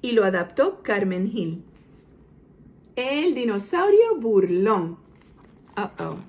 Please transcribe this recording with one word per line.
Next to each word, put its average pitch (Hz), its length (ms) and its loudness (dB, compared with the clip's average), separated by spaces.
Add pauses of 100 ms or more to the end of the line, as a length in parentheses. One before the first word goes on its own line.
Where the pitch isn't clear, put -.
y 240 120 -6
lo 226 120 4
adaptó 190 580 -2
Carmen 190 440 -2
Hill. 185 360 -6 (1300)
El 285 380 -2
dinosaurio 359 800 2
burlón. 190 800 2 (800)
Uh-oh. 82 400 -8 (120)